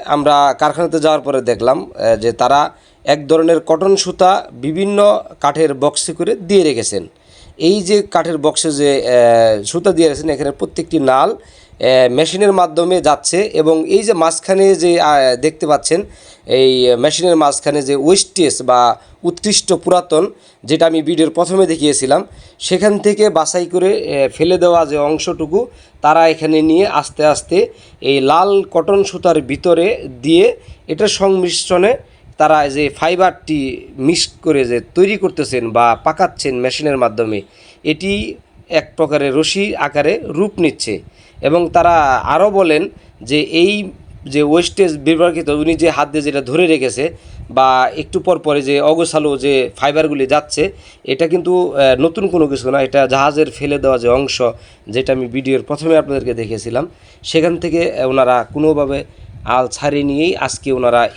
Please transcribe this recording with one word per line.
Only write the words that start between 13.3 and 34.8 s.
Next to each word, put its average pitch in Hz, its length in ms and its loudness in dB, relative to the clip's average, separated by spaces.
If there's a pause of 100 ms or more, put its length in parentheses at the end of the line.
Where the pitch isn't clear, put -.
এবং 160 480 0
এই 208 140 2
যে 214 100 0
মাঝখানে 190 600 2
যে, 170 260 2
আহ, 139 340 2
দেখতে 156 320 -4
পাচ্ছেন 156 360 0 (420)
এই 123 520 2
মেশিনের 160 380 0
মাঝখানে 147 460 0
যে 135 140 -2
ওয়েস্টেজ 151 680 0
বা 123 360 2 (260)
উৎকৃষ্ট 175 500 -2
পুরাতন, 175 580 0 (320)
যেটা 156 220 2
আমি 160 160 0
ভিডিওর 156 280 0
প্রথমে 175 360 0
দেখিয়েছিলাম, 151 600 0 (320)
সেখান 202 400 0
থেকে 208 300 2
বাছাই 165 360 -2
করে, 180 240 0
আহ, 143 400 -2
ফেলে 175 280 0
দেওয়া 170 280 4
যে 147 120 -6
অংশটুকু 156 680 -2 (340)
তারা 165 260 4
এখানে 156 340 0
নিয়ে 160 260 2
আস্তে 151 380 -4
আস্তে 151 420 0 (340)
এই 135 200 0
লাল 185 500 2
কটন 196 320 0
সুতার 170 380 0
ভিতরে 170 680 -2 (140)
দিয়ে 170 360 2 (300)
এটার 156 200 -2
সংমিশ্রণে 190 880 0 (400)
তারা 151 320 2
যে 143 200 -2
ফাইবারটি 156 960 -2 (100)
মিক্স 151 300 0 (140)
করে 143 240 0
যে 120 140 -2 (160)